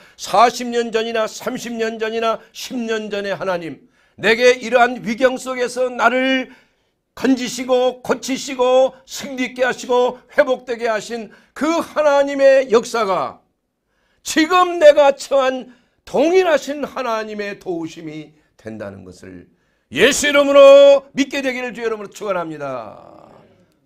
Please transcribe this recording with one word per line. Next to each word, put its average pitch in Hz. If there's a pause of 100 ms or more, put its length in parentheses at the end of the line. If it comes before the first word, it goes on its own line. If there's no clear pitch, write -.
(160)
사십 240
년 233
전이나 226
삼십 233
년 226
전이나 220 (120)
십 -
년 226
전의 202
하나님, 170 (280)
내게 226
이러한 240
위경 247
속에서 247
나를 254 (640)
건지시고 254
고치시고 254 (120)
승리 262
있게 247
하시고 247 (180)
회복되게 247
하신 220 (220)
그 269
하나님의 277
역사가 196 (840)
지금 349
내가 294
처한 262 (300)
동일하신 294
하나님의 214
도우심이 160 (220)
된다는 104
것을 90 (440)
예수 277
이름으로 277
믿게 277
되기를 247
주 233
이름으로 214
축원합니다. 143 (580)